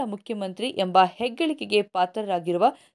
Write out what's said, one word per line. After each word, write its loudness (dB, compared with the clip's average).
ಮುಖ್ಯಮಂತ್ರಿ -8
ಎಂಬ 2
ಹೆಗ್ಗಳಿಕೆಗೆ 0
ಪಾತ್ರರಾಗಿರುವ 0